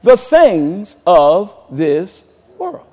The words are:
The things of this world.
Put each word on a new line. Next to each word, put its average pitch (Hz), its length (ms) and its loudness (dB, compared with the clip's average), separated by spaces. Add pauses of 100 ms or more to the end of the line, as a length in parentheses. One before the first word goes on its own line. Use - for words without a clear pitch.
The 240 140 6
things 202 800 -2 (100)
of 170 640 0
this 151 540 -6 (340)
world. 359 340 -14